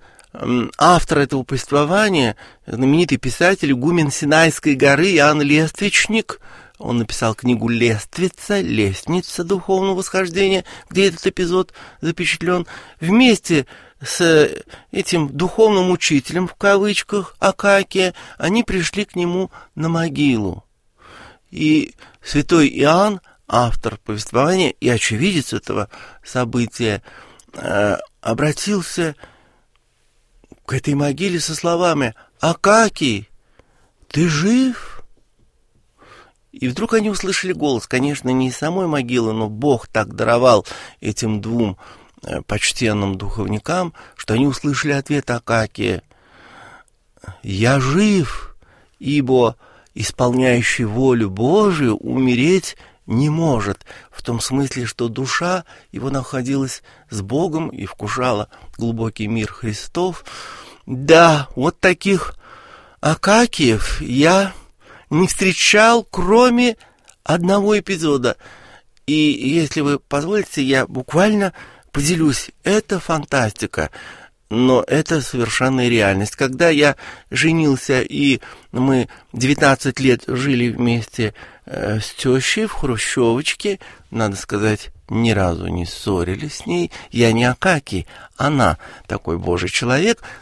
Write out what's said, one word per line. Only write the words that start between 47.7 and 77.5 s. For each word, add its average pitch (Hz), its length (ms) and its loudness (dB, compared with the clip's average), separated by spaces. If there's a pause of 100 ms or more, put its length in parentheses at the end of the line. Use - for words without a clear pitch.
жив, 170 800 0 (420)
ибо 131 560 2 (380)
исполняющий 123 920 0
волю 117 440 2
Божию 143 640 2
умереть 131 800 0 (300)
не 135 240 0
может», 135 560 -2 (260)
в - 100 -18
том 117 180 -4
смысле, 131 460 -4
что 120 220 -6
душа 135 560 -4 (280)
его 135 180 -8
находилась 135 720 -4 (260)
с 107 120 -6
Богом 156 480 -4
и - 160 -12
вкушала 110 640 -4 (280)
глубокий 113 500 -4
мир 107 240 -4
Христов. 170 720 -6 (640)
Да, 151 720 4
вот 143 240 -2
таких 185 560 0 (640)
Акакиев 160 1000 2
я 165 520 2 (580)
не 170 160 4
встречал, 214 800 4
кроме 240 680 4 (460)
одного 196 540 2
эпизода. 151 600 -2 (680)
И, 147 80 -2
если 151 680 0
вы 143 180 0
позволите, 165 640 -4
я 135 240 2
буквально 190 640 0 (380)
поделюсь. 151 580 0 (140)
Это 202 360 0
фантастика, 127 920 -4 (580)
но 127 380 4
это 156 340 0
совершенная 127 680 0
реальность. 104 480 2
Когда 139 320 0
я 147 260 4 (340)
женился, 143 720 2